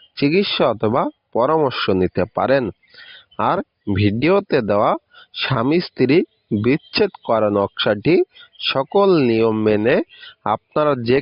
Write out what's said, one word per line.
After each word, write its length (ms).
চিকিৎসা 560
অথবা 320
পরামর্শ 520
নিতে 280
পারেন। 300
আর 180
ভিডিওতে 680
দেওয়া 300
স্বামী 460
স্ত্রী 360
বিচ্ছেদ 500
করা 260
নকশাটি 640
সকল 480
নিয়ম 380
মেনে 340
আপনারা 480
যে 180